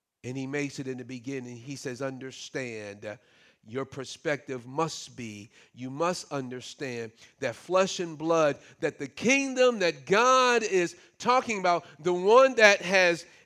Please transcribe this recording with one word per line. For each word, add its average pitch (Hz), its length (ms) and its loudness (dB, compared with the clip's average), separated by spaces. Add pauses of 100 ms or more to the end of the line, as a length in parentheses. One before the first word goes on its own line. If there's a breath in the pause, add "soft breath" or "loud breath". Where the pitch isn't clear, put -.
(240)
And 127 140 -8
he 135 80 -6
makes 143 320 -6
it 131 100 -8
in 131 80 -8
the 127 80 -12
beginning. 123 500 -10
He 127 220 -14
says, 123 240 -10
"Understand, 127 1040 -10
uh, 104 120 -10 (500 soft breath)
your 127 180 -8
perspective 131 840 -8
must 139 500 -6
be, 107 340 -14 (240 soft breath)
you 127 160 -10
must 165 420 -4
understand 123 800 -10 (280 soft breath)
that 123 140 -4
flesh 185 460 0
and 165 160 -8
blood, 156 420 2 (220 loud breath)
that 156 180 -4
the 143 80 -8
kingdom 254 720 2
that 151 260 -2
God 247 560 4
is 180 340 0 (220 soft breath)
talking 240 420 0
about, 175 240 2 (160 loud breath)
the 180 140 0
one 233 400 6
that 208 260 8
has 175 460 2 (200 soft breath)